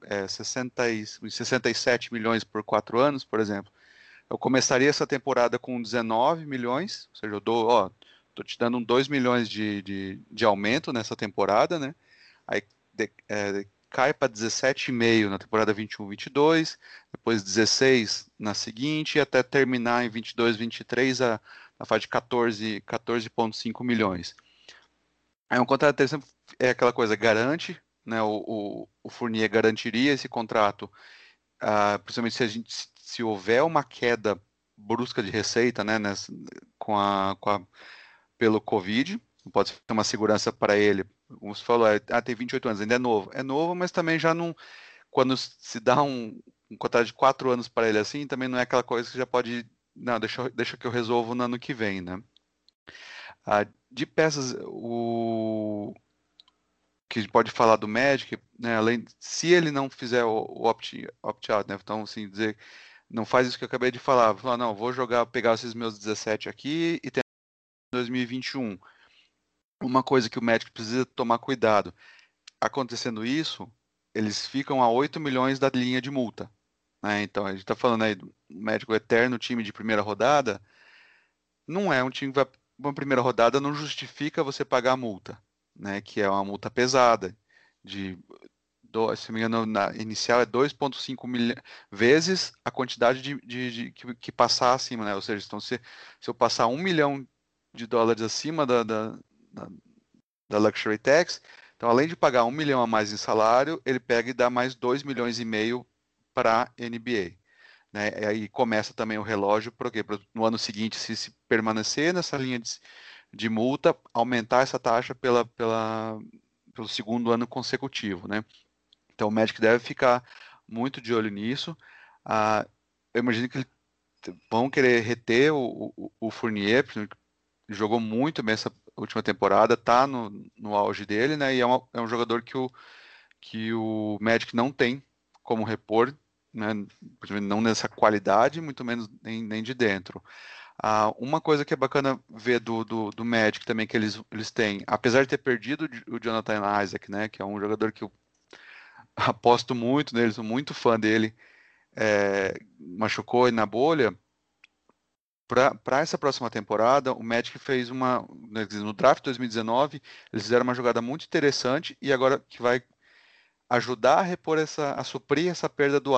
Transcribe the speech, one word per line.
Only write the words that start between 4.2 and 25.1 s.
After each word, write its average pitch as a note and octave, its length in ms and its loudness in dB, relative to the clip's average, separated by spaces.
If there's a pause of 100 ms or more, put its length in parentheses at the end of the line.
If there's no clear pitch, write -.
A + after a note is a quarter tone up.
Eu A#2 80 -6
começaria C3 500 2
essa D3 180 0
temporada B2 520 0
com B2 240 -8
dezenove A#2 640 0
milhões, C3+ 640 -6
ou - 80 -20
seja, G#2+ 160 -8
eu G2+ 60 -4
dou, A2+ 260 2
ó, A2 240 4 (420)
tô - 120 -12
te - 140 -12
dando A#2+ 180 0
um B2 60 -2
dois A#2+ 260 2
milhões B2 400 0
de, G2+ 340 -4
de, F#2+ 380 -10 (100)
de A2+ 140 -2
aumento G#2+ 480 2
nessa A#2 240 -4
temporada, A2 640 2
né? C#3 140 -8 (520)
Aí - 160 -4 (300)
de-, G#2+ 180 -4 (180)
é, G2+ 380 -4 (240)
cai C3+ 220 2
pra C3+ 160 0
dezessete A2+ 640 -2
e C3 40 -2
meio A2+ 360 4
na G2 80 -4
temporada G#2+ 340 2
vinte G#2 220 -8
e - 80 -12
um, G2+ 40 -12
vinte G2 200 -12
e - 40 -14
dois, D#3 480 2 (320)
depois A2+ 320 -2
dezesseis A2 960 2
na G#2 160 -6
seguinte, D3 640 -4
até B2+ 240 4
terminar B2 640 2
em A2+ 60 -4
vinte A2 200 -10
e - 60 -18
dois, A#2 200 2
vinte A#2 240 -8
e A2+ 40 -18
três, B2+ 380 0
a, A2+ 180 2 (380)
na - 80 -14
fase A2 160 2
de - 60 -10
quatorze, A2+ 720 -2
quatorze A#2 480 -6
ponto A2+ 260 -4
cinco A2+ 260 -8
milhões. G#2+ 540 -2 (1120)